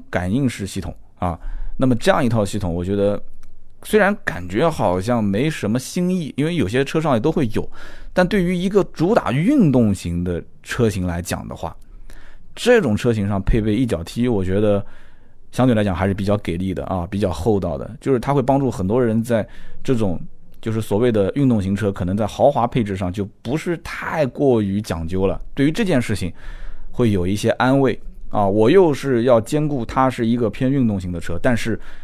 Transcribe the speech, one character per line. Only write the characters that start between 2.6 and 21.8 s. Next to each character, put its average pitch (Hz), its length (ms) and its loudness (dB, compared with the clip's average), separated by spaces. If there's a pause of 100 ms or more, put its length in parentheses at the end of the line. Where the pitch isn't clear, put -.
我 87 140 -2
觉 98 100 0
得 101 260 2 (600)
虽 - 180 2
然 135 240 4
感 90 240 -6
觉 104 220 2
好 92 320 0
像 117 220 0
没 104 260 2
什 113 200 -4
么 120 100 0
新 180 320 -2
意， 175 260 -4
因 139 80 0
为 170 80 -2
有 135 140 0
些 127 180 0
车 160 160 -2
上 156 140 2
也 110 40 2
都 156 120 2
会 156 220 0
有， - 140 -2 (460)
但 180 140 4
对 190 160 2
于 180 120 0
一 180 140 -2
个 196 140 4
主 175 320 0
打 - 160 -2
运 180 400 4
动 117 220 4
型 87 300 -4
的 87 180 -4 (200)
车 - 260 -2
型 95 200 -2
来 87 120 -4
讲 - 280 -6
的 - 80 -12
话， - 200 -10 (800)
这 240 260 4
种 123 160 2
车 120 160 2
型 107 160 0
上 101 140 0
配 113 180 4
备 104 160 2
一 127 80 2
脚 101 200 -2
踢， 117 240 -2
我 101 180 2
觉 92 160 2
得 101 240 2 (640)
相 - 140 2
对 127 80 4
来 107 100 2
讲 98 120 0
还 95 120 0
是 98 60 2
比 95 100 -4
较 98 140 2
给 85 200 -4
力 92 180 -2
的 69 100 -6
啊， 90 240 -4
比 98 80 -4
较 101 140 0
厚 101 280 0
道 87 160 -2
的。 65 140 -8 (100)
就 135 140 0
是 123 60 4
它 135 160 0
会 143 60 4
帮 135 180 2
助 135 100 0
很 92 180 -2
多 120 160 2
人 113 200 2
在 113 220 0 (380)
这 135 120 2
种 104 260 0 (400)
就 113 100 -4
是 110 80 -2
所 107 200 0
谓 120 120 4
的 101 220 2
运 139 160 2
动 113 100 4
型 95 160 0
车， 98 160 0